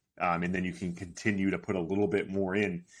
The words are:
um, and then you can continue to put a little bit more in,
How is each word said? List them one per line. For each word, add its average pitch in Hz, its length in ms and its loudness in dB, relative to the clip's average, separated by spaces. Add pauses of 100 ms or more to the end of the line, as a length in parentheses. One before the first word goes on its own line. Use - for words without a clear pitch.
(200)
um, 87 220 2
and 87 100 0
then 92 120 0
you 90 80 -2
can 90 220 -4
continue 95 560 0
to 87 80 0
put 95 180 -2
a 90 40 2
little 98 280 2
bit 95 200 0
more 95 280 0
in, 92 300 0 (140)